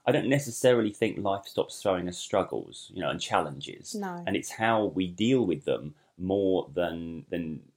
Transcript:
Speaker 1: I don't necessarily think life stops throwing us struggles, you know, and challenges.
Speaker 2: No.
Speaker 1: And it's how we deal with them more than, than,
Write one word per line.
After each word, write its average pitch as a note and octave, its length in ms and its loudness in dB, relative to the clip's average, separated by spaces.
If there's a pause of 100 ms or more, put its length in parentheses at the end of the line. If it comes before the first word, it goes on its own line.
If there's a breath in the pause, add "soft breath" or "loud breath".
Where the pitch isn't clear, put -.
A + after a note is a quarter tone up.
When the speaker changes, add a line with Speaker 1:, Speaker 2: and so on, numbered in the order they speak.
Speaker 1:
I B2+ 60 6
don't - 160 2
necessarily B2+ 640 4
think - 260 0
life G2 280 -2
stops - 360 -4
throwing F2+ 260 2
us F2+ 100 -8
struggles, - 760 -2
you F#2+ 60 -6
know, D#2 100 0
and C#2 100 -4
challenges. - 760 -2
Speaker 2:
No. F#3 320 -6
Speaker 1:
And G2 100 0
it's - 140 -4
how A2+ 360 2
we F#2 200 0
deal A2 400 2
with D#2 180 0
them C#2+ 300 -2 (260 soft breath)
more F#2+ 540 2
than, E2 560 -4
than, E2 300 -4 (160)